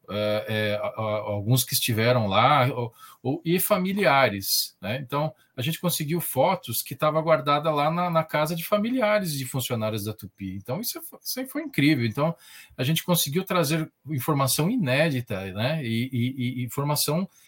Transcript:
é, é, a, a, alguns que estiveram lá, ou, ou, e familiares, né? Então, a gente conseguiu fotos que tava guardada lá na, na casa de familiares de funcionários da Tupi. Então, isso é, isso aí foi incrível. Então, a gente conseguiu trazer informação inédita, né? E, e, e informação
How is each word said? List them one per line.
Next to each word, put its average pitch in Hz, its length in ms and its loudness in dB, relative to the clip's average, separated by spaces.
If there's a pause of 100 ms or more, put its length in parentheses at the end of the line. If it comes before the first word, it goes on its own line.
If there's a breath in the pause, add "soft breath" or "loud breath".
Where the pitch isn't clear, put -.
é, 107 380 -2
é, 107 340 0
a, 104 60 -4
a, 110 160 -6 (160)
alguns 107 460 0
que - 80 -6
estiveram 117 540 2
lá, 123 460 4
ou, 120 200 -6 (280 loud breath)
ou, 135 220 -2
e 175 160 2
familiares, 165 1200 0
né? 110 200 -4
Então, 147 320 -2 (200 soft breath)
a 123 80 -8
gente 156 200 -4
conseguiu 160 400 -2
fotos 135 600 0
que - 140 -10
tava 156 260 0
guardada 151 500 2
lá 147 200 2
na, 175 180 0
na 165 140 2
casa 156 320 0
de 165 80 -6
familiares 208 760 0
de 135 60 -4
funcionários 113 600 -2
da 107 80 -4
Tupi. 95 420 -10
Então, 123 240 -8
isso - 180 -8
é, 320 40 -14 (200)
isso - 180 -8
aí 262 80 -6
foi 302 160 -6
incrível. 147 420 2
Então, 143 280 0 (440 loud breath)
a 131 60 -2
gente 160 200 0
conseguiu 175 400 0
trazer 160 480 0 (160)
informação 143 600 2
inédita, 131 840 0
né? 135 320 -2
E, 117 300 0
e, 127 480 -2
e - 20 -4
informação 147 640 -2 (200 soft breath)